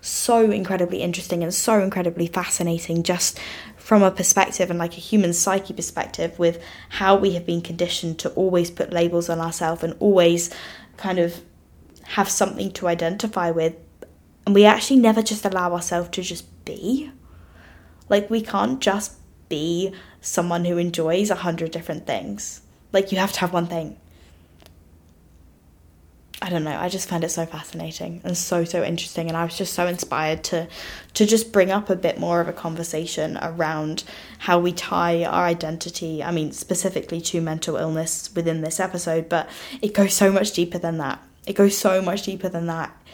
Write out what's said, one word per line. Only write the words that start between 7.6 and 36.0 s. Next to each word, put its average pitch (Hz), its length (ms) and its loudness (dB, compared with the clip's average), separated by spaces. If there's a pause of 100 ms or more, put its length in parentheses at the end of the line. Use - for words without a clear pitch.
conditioned 170 600 -4
to - 100 -4
always 180 400 2
put - 200 -4
labels 170 380 2
on 165 100 -2
ourselves 165 460 -2
and 165 160 -2
always 175 480 6 (480)
kind 185 220 -4
of 170 240 0 (640)
have - 260 0
something 190 420 -2
to 180 160 -4
identify 170 640 0
with. 165 240 0 (720)
And 202 80 4
we 202 100 12
actually 233 340 8
never 226 220 6
just 214 240 -2
allow 180 300 0
ourselves 175 380 -2
to 190 100 -6
just - 240 -10 (180)
be. 269 480 -4 (960)
Like, 202 220 2
we 226 100 2
can't 214 400 0
just 208 320 0 (380)
be 170 420 -2 (300)
someone 175 420 -2
who 175 140 0
enjoys 175 500 0
a 196 60 2
hundred 170 360 -4
different 165 360 -8
things. - 560 -6 (280)
Like, 196 220 2
you 190 60 0
have 196 140 0
to - 80 -4
have 175 120 -2
one 170 140 0
thing. 165 320 -8 (2500)
I 185 80 -6
don't 170 160 -2
know, 147 140 -4
I 180 100 -4
just 185 220 -6
find 165 140 -2
it 170 60 -2
so 165 140 -4
fascinating 165 800 -12
and 180 140 -4
so, 170 260 0
so 170 180 -2
interesting, 170 460 -4
and 160 80 -4
I 170 80 -2
was 165 140 -6
just 185 160 -4
so 180 120 0
inspired 160 580 -4
to, 170 240 -4 (440)
to 214 140 4
just 220 260 2
bring 190 180 4
up 202 200 0
a 185 60 2
bit 170 220 -2
more 170 220 0
of 170 80 0
a - 60 -6
conversation 165 880 -6
around 156 640 -4 (340)
how 175 220 4
we 175 120 0
tie 175 520 0
our 175 200 2
identity, 165 800 -4